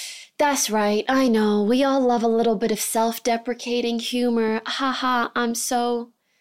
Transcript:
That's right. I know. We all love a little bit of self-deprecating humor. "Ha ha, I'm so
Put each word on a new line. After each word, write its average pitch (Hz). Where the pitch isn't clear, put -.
That's 285
right. 208
I 262
know. 214
We 247
all 277
love 240
a 233
little 226
bit 226
of 214
self-deprecating 233
humor. 233
"Ha 269
ha, 247
I'm 240
so 240